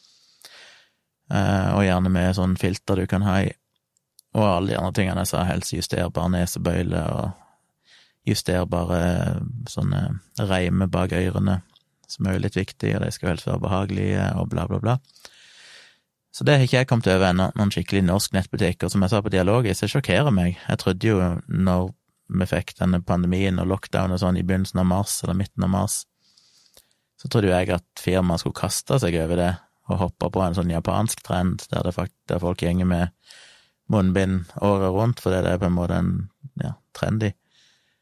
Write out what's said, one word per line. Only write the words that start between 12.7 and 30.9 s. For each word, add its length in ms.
og 80
de 100
skal 180
helst 160
være 160
behagelige, 640
og 140
bla, 180
bla, 120
bla. 140
Så 120
det 100
har 60
ikke 160
jeg 120
kommet 200
over 200
ennå, 180
noen 160
skikkelig 320
norsk 300
nettbutikk, 500
og 60
som 100
jeg 100
sa 100
på 120
Dialog, 400
så 160
sjokkerer 440
meg. 340
Jeg 140
trodde 280
jo, 80
når 400
vi 160
fikk 320
denne 240
pandemien 560
og 140
lockdown 420
og 80
sånn 160
i 80
begynnelsen 360
av 100
mars, 320
eller 140
midten 280
av 80
mars, 300
så 80
trodde 220
jo 60
jeg 180
at 260
firmaet 400
skulle 160
kaste 460
seg 180
over 220
det, 80
og 140
hoppe 280
på 120
en 120
sånn 140
japansk 560